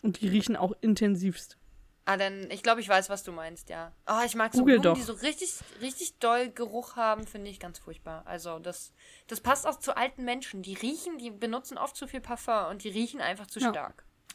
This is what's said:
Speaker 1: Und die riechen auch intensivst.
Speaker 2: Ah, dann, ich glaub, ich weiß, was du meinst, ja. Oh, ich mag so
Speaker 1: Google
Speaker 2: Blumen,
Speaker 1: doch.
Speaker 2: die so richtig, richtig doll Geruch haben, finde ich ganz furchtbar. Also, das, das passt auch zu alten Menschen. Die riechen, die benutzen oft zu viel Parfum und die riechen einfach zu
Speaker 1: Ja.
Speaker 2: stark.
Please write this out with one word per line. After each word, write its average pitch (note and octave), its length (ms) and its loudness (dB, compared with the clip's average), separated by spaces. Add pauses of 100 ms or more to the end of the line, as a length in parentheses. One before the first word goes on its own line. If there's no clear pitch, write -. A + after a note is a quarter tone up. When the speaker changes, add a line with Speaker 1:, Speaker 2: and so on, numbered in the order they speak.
Speaker 1:
Und G3 200 2
die G#3+ 60 2
riechen G3+ 280 4
auch F#3 260 2
intensivst. G3+ 760 2 (480)
Speaker 2:
Ah, G3 120 4
dann, G3 320 -2
ich G3 140 -8
glaub, A#3 160 6
ich G3 100 -6
weiß, F#3+ 200 6
was G3 140 -4
du F#3 80 -10
meinst, E3 380 -12
ja. E3 220 -10 (160)
Oh, A3 180 2
ich A#3 100 -2
mag A3+ 180 0
so B3+ 60 6
Speaker 1:
Google B3+ 200 10
Speaker 2:
Blumen, F3 160 6
Speaker 1:
doch. - 20 -4
Speaker 2:
die B3 60 -6
so A3+ 100 -6
richtig, D4+ 400 -4 (280)
richtig C4 360 -8
doll A#3+ 320 2
Geruch A#3 460 -8
haben, A3 320 0
finde G3+ 240 -12
ich F#3+ 80 -14
ganz F3 200 -12
furchtbar. D#3+ 460 -14
Also, E3+ 320 -8
das, F3 360 -10 (340)
das A3 140 -8
passt C4+ 260 2
auch D4 100 -2
zu - 180 -4
alten C4 300 -4
Menschen. B3 380 -6
Die F#3+ 100 -10
riechen, D4+ 460 -6
die A#3+ 100 -10
benutzen A3+ 480 -6
oft - 180 -4
zu - 120 -10
viel C4 140 -8
Parfum A3+ 500 -2
und G3 120 -12
die G#3+ 60 -6
riechen A3+ 320 -4
einfach F#3+ 240 -4
zu - 140 -12
Speaker 1:
Ja. B3 100 2
Speaker 2:
stark. - 360 -6 (300)